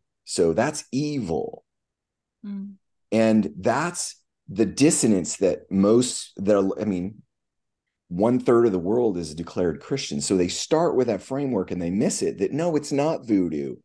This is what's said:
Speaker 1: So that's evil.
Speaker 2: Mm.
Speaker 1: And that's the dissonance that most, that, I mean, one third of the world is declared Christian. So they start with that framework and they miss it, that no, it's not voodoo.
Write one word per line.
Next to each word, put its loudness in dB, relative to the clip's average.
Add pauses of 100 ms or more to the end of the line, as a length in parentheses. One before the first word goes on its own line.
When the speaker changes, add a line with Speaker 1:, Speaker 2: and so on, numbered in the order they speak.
(260)
Speaker 1:
So 2
that's -2
evil. -4 (800)
Speaker 2:
Mm. -10 (380)
Speaker 1:
And 2
that's -4 (340)
the 0
dissonance 2
that 0
most, 2
that, 4 (220)
I -4
mean, -4 (840)
one 2
third 6
of 4
the 0
world 0
is -8
declared -4
Christian. -6
So 0
they 2
start 0
with 2
that -2
framework -4
and -4
they -4
miss -2
it, -2
that 0
no, -2
it's -4
not -2
voodoo. 0